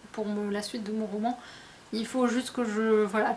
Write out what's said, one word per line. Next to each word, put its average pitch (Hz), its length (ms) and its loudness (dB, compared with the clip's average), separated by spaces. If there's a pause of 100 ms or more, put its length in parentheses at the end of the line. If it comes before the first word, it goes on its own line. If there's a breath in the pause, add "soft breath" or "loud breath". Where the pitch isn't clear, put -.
(120)
pour 214 160 -4
mon, 208 240 -2
la 202 100 0
suite 220 220 -6
de 202 80 -6
mon 220 160 -2
roman. 220 300 -2 (560 loud breath)
Il 226 120 -2
faut 254 220 2
juste 240 240 0
que 247 140 0
je, 214 380 4
voilà, 214 340 2